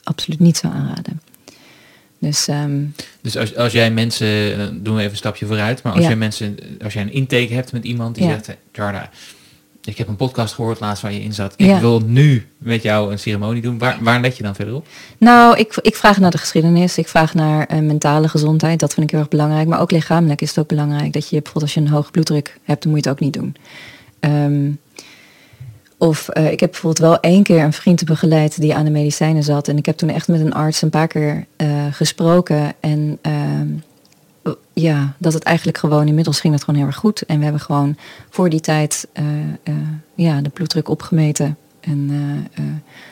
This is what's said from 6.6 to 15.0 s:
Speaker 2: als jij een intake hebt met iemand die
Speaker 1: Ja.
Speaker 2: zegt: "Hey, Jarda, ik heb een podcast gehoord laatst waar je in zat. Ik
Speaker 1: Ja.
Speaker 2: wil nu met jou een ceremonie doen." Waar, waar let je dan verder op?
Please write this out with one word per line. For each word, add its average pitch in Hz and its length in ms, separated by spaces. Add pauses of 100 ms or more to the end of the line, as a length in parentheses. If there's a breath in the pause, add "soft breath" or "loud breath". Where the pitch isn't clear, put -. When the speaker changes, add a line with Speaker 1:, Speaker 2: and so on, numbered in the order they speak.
Speaker 2:
als 107 100
jij 107 80
een 101 120
intake 123 400
hebt 127 180
met 117 120
iemand 120 320
die - 80
Speaker 1:
Ja. 170 60
Speaker 2:
zegt: 107 180
"Hey, 98 100 (160)
Jarda, 101 360 (760 loud breath)
ik 107 140
heb 113 100
een 107 80
podcast 120 380
gehoord 113 260
laatst 104 240
waar 104 100
je 101 100
in 107 100
zat. 101 240
Ik 196 80
Speaker 1:
Ja. 190 140
Speaker 2:
wil 117 200
nu 120 480 (100)
met 117 240
jou 107 300
een 101 80
ceremonie 107 420
doen." 120 160
Waar, 127 240
waar 120 200
let 123 160
je 110 60
dan 101 120
verder 107 200
op? 156 120 (300 loud breath)